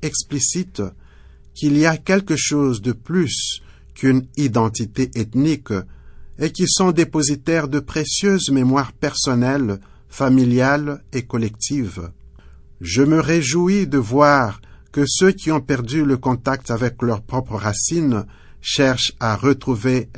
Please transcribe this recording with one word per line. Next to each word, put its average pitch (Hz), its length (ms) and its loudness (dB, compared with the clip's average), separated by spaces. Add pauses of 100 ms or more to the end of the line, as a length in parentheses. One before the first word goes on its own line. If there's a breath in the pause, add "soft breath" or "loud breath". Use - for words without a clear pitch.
explicite, 151 840 -4 (680 soft breath)
qu'il 147 240 0
y 151 80 4
a 160 120 2
quelque 190 380 0
chose 135 460 0
de 120 100 -2
plus 156 720 -4 (320 soft breath)
qu'une 131 420 2
identité 120 800 -2
ethnique 120 580 -2 (640 soft breath)
et 151 140 -2
qu'ils 180 180 0
sont 185 220 2
dépositaires 151 800 0
de 143 100 -2
précieuses 180 720 -2
mémoires 131 400 2
personnelles, 127 880 0 (300 soft breath)
familiales 131 920 2 (100)
et 123 100 -4
collectives. 110 880 -6 (720 soft breath)
Je 90 200 0
me 156 200 6
réjouis 170 640 2
de 139 100 0
voir 131 640 2 (320 soft breath)
que 143 160 2
ceux 185 240 4
qui 196 200 -4
ont 156 100 0
perdu 131 440 -2
le 135 120 2
contact 127 540 -2
avec 117 300 -2
leurs 117 200 0
propres 127 340 -6
racines 107 720 -2 (420 soft breath)
cherchent 131 520 0
à 110 160 0
retrouver 127 840 0